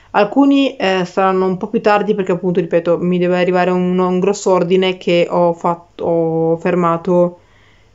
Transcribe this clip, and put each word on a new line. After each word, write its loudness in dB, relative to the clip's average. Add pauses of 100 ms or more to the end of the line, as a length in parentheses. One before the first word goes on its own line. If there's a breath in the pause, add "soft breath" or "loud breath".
(120)
Alcuni, 2
eh, -2
saranno 0
un -2
po' -8
più -2
tardi 0
perché -2
appunto, -2
ripeto, 0
mi 0
deve 0
arrivare 2
un, 0
un 0
grosso 0
ordine 0
che 0
ho 2
fatto, -6
ho 0
fermato, 0 (560 soft breath)